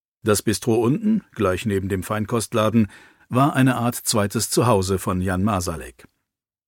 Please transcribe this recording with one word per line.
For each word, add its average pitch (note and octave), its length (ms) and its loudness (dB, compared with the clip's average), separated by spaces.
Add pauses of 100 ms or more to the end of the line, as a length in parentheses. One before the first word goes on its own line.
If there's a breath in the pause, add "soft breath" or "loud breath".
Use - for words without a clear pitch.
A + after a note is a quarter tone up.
(220)
Das G#2 200 2
Bistro A2+ 320 -2
unten, A#2 580 0
gleich F#2 320 0
neben G2 240 -2
dem F#2+ 140 -4
Feinkostladen, G#2+ 840 0 (420 loud breath)
war C3+ 260 2
eine B2+ 200 4
Art A#2+ 180 -2
zweites G#2 560 -2
Zuhause G2 480 2
von F#2 240 -4
Jan F#2 220 -2
Masalek. F2+ 600 -4 (600)